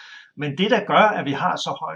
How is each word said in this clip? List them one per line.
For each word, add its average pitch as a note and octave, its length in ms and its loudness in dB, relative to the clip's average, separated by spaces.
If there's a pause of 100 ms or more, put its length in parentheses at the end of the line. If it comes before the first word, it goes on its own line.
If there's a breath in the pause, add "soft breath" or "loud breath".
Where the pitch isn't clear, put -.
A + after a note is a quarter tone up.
(420 loud breath)
Men D3 160 -4
det, G3 160 2
der G#3 80 2 (100)
gør, F3+ 140 6 (120)
at E3 120 -4
vi C3 120 -2
har F3+ 140 -2
så - 160 -6 (120)
høj D#3 120 -8